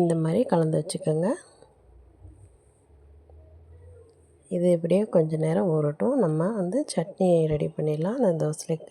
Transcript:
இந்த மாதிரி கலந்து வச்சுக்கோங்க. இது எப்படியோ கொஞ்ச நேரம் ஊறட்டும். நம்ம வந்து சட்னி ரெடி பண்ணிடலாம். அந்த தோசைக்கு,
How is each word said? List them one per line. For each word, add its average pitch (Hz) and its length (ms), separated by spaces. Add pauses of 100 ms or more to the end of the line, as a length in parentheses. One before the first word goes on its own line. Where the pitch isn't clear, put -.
இந்த 165 240
மாதிரி 165 160 (140)
கலந்து 160 260
வச்சுக்கோங்க. 160 500 (3250)
இது 175 100 (120)
எப்படியோ 175 260 (120)
கொஞ்ச 160 300
நேரம் 180 300
ஊறட்டும். 156 480
நம்ம 160 340
வந்து 190 220 (140)
சட்னி 185 360 (240)
ரெடி 156 220
பண்ணிடலாம். 156 440
அந்த 196 120 (100)
தோசைக்கு, 156 480